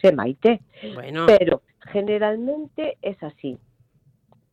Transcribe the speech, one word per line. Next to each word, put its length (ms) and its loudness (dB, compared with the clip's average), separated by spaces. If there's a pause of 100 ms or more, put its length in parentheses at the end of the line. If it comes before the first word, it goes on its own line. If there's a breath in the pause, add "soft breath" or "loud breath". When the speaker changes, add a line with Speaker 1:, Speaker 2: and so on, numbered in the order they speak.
Speaker 1:
¿eh, 100 6
Maite? 480 0 (320 loud breath)
Speaker 2:
Bueno. 340 -6
Speaker 1:
Pero 360 4 (300)
generalmente 1120 -4
es 200 -8
así. 340 -12 (960)